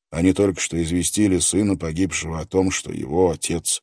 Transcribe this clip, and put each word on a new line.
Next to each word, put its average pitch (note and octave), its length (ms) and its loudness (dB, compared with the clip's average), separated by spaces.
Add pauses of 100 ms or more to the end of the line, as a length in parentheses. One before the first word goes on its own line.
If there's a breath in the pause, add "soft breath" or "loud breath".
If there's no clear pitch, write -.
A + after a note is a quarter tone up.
Они E2+ 220 4
только F#2+ 300 2
что E2 200 -4
известили F2 580 2
сына G2 360 2
погибшего D#2+ 640 -4
о D#2 60 -8
том, F#2 260 2
что - 220 -8
его D#2+ 380 2
отец - 520 -4